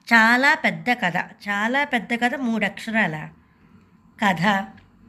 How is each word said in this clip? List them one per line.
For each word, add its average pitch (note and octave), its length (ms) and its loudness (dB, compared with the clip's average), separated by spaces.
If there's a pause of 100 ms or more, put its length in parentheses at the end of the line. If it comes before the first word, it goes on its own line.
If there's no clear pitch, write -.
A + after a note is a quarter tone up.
(140)
చాలా A#3+ 400 6
పెద్ద G3+ 360 -2
కథ, F#3 280 -2
చాలా G#3+ 680 -4
పెద్ద A#3 380 -4
కథ, B3 140 0
మూడు A3+ 300 -2
అక్షరాల F#3+ 640 -4 (960)
కథ, G3 440 2 (420)